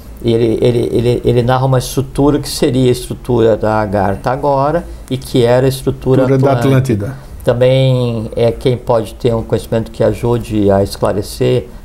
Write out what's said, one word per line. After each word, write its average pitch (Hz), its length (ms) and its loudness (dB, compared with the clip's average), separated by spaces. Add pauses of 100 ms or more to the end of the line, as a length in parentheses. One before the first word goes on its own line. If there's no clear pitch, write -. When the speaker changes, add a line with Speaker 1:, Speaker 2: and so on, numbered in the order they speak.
(220)
Speaker 1:
e 117 100 2
ele, 113 280 2
ele, 120 320 2
ele, 117 320 0
ele 120 180 2
narra 127 240 2
uma 131 120 2
estrutura 139 600 0
que 131 100 -8
seria 131 400 0
a 127 40 6
estrutura 113 640 0
da 107 240 0
Agartha 98 500 -2
agora 143 540 0 (260)
e 131 60 -2
que 131 280 0
era 127 220 4
a - 20 2
estrutura 131 540 0
Speaker 2:
Estrutura 131 160 2 (160)
da 123 40 2
Speaker 1:
Atlântida. 131 480 2
Speaker 2:
Atlântida. - 280 -12 (100)
Speaker 1:
Também 123 880 2
é 117 160 2
quem 123 240 0
pode 113 400 -2
ter 117 200 -2
um 113 80 -2
conhecimento 113 480 -2
que - 120 -4
ajude 107 680 0
a 98 120 4
esclarecer, 107 840 -2 (180)